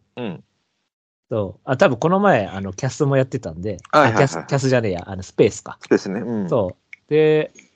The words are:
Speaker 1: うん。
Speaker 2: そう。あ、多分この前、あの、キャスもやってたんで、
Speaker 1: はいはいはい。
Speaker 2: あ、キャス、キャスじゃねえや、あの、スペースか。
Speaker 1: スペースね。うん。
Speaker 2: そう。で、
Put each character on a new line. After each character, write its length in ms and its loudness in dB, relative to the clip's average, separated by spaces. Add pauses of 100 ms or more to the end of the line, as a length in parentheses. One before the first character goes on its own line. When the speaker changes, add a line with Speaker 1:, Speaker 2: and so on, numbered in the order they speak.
(160)
Speaker 1:
う 60 -10
ん。 220 -10 (840)
Speaker 2:
そ 280 -4
う。 60 -20
あ、 120 -2
多 120 6
分 80 0
こ 120 0
の 120 2
前、 260 4
あ 140 -8
の、 120 -8
キ 140 -6
ャ 40 -2
ス 140 -4
も 120 2
や 60 4
っ 40 0
て 120 -8
た 140 -10
ん 100 -12
で、 160 -6 (120)
Speaker 1:
は 100 4
い 40 6
は 60 4
い 40 -2
は 60 2
い。 40 6
Speaker 2:
あ、 40 2
キ 80 -6
ャ 60 -6
ス、 60 -14
キ 80 -2
ャ 20 0
ス 100 -2
じ 80 2
ゃ 40 4
ね 100 -2
え 20 -2
や、 140 -6
あ 100 -10
の、 60 -10
ス 100 -16
ペ 140 4
ー 40 4
ス 120 -14
か。 180 -18
Speaker 1:
ス 80 -20
ペ 60 4
ー 40 2
ス 120 -6
ね。 100 -6
う 240 -4
ん。 40 -6
Speaker 2:
そ 280 -2
う。 20 -20 (300)
で、 440 2 (240)